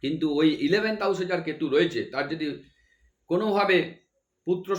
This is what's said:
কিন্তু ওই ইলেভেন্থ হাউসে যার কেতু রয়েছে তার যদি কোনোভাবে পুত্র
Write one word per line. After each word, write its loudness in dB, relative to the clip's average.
কিন্তু -2
ওই 6
ইলেভেন্থ 0
হাউসে 0
যার -2
কেতু -6
রয়েছে 2
তার -2
যদি -6
কোনোভাবে 2
পুত্র -2